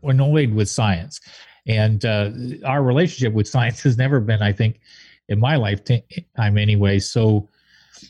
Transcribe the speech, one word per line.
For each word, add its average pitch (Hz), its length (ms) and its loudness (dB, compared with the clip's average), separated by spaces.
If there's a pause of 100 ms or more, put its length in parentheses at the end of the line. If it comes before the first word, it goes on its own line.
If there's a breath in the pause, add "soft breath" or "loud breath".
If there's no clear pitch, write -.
annoyed 139 500 2
with 107 140 0
science. 98 540 -4 (460 loud breath)
And, 107 360 0
uh, 104 280 -2 (340)
our 135 160 0
relationship 127 520 0
with 107 140 0
science - 360 -2
has 127 120 4
never 131 240 2
been, 107 220 0
I 104 120 2
think, 110 260 -2 (480 loud breath)
in 104 120 -2
my 131 160 2
lifetime 107 1040 -2
anyway, 101 400 2
so 107 500 0 (640 loud breath)